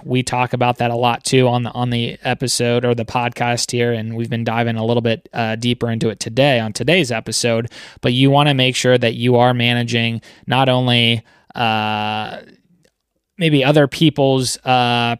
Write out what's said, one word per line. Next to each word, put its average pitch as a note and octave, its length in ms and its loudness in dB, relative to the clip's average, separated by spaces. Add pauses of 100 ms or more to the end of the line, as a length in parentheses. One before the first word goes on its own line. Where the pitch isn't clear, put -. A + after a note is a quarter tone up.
We B2+ 220 -2
talk B2 280 -2
about B2 260 0
that A#2+ 120 0
a A#2 60 -4
lot A#2+ 260 0
too C3 240 2
on A#2+ 160 0
the, A2+ 80 -8
on B2 200 -4
the A#2 340 -4
episode A#2+ 600 -2
or A#2+ 120 2
the A#2 80 -4
podcast A#2+ 640 -2
here, A#2+ 220 0
and A2+ 240 -6
we've A#2 120 -4
been A#2 140 -4
diving A#2 320 0
a A2 100 -4
little A#2 180 0
bit, A2+ 300 -2
uh, A2+ 220 -2
deeper A#2+ 340 -2
into A2+ 200 -2
it G#2 100 -6
today B2+ 400 0
on A2 140 -4
today's C3+ 400 0
episode. A#2 580 -2 (300)
But C3 120 0
you C3 160 4
wanna C#3+ 260 4
make B2+ 200 2
sure B2+ 240 4
that A#2 160 0
you B2 220 2
are B2 180 4
managing A#2 640 0 (280)
not C3 200 2
only, A#2+ 540 2 (320)
uh, G#2+ 840 -4 (1000)
maybe D3+ 240 2
other D3 240 4
people's, C3+ 800 0
uh, A#2+ 540 0